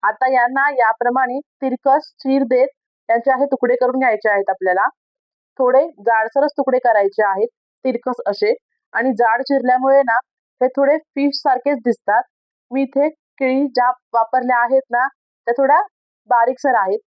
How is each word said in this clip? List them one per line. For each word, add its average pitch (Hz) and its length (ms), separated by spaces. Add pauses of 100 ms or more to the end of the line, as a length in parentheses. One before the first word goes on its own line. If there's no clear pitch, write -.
आता 214 280
यांना 262 400
याप्रमाणे 247 680 (220)
तिरकस 269 460 (120)
चीर 269 300
देत 254 180 (420)
यांचे 233 220
असे 262 140
तुकडे 254 300
करून 254 240
घ्यायचे 220 300
आहेत 202 200
आपल्याला. 190 360 (720)
थोडे 254 220 (180)
जाडसरच 226 580
तुकडे 262 220
करायचे 208 460
आहेत, 196 220 (380)
तिरकस 247 400
असे. 208 280 (400)
आणि 247 180
जाड 233 300
चिरल्यामुळे 269 600
ना 233 160 (440)
हे 254 60
थोडे 277 300
फिश 277 380
सारखेच 269 500
दिसतात. 233 380 (480)
मी 262 100
इथे 277 280
केळी 269 580
ज्या 247 220 (240)
वापरल्या 247 440
आहेत 240 240 (100)
ना 240 160
त्या - 500
थोड्या 277 240 (480)
बारीकसर 247 460
आहेत. 202 240 (100)